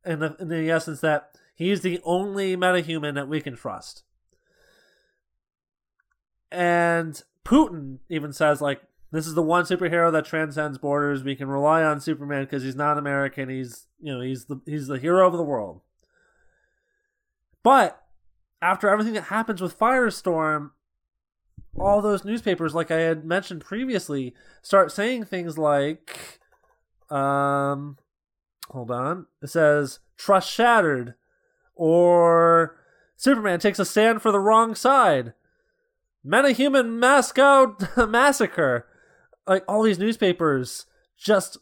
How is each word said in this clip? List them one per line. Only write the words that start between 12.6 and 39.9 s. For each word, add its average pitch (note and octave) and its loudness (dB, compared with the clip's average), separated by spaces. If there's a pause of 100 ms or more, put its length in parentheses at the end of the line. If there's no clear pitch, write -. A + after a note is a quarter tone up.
he's C3 -8
not D3 0
American. C#3 -4
He's, C3 -12 (140)
you D3 -10
know, B2 -8
he's B2+ -8
the, C3+ -10
he's D3 -8
the C3+ -6
hero F3+ 4
of E3+ 2
the E3+ -4
world." G#2 -6 (1800)
But A#3+ 4 (600)
after F#3+ 0
everything G#3+ 0
that F3+ -6
happens G#3+ -4
with F3 -8
Firestorm, F3 0 (1080)
all G3+ 2
those G3 -2
newspapers, F#3+ -4
like E3 -4
I D#3+ 0
had E3 -2
mentioned F3 -6
previously, F3 -6 (280)
start F#3 4
saying A3+ -4
things E3+ -8
like, D3 -2 (720)
um, C#3 -2 (720)
hold A#2+ -12
on. C#3+ -6 (160)
It C#3 -14
says, D3 2 (180)
"Trust F#3+ 2
shattered," E3 2 (640)
or E3+ 4 (420)
"Superman F#3 0
takes G3+ 0
a F#3+ -2
stand G#3+ 2
for A3 2
the G3+ 2
wrong A3 4
side." F#3 2 (920)
"Metahuman B3 2
Moscow C4 4 (220)
<laughs> A3+ 4
massacre." G#3+ 0 (600)
Like, F#3+ 2
all G#3 0
these G#3 2